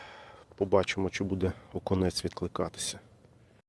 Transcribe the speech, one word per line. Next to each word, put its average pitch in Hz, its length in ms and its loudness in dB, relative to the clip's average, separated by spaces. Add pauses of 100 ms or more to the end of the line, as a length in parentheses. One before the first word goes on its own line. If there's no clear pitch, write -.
(560)
Побачимо, 95 540 2
чи - 140 -2
буде 92 280 2 (200)
окунець 92 520 2
відкликатися. - 760 -4 (680)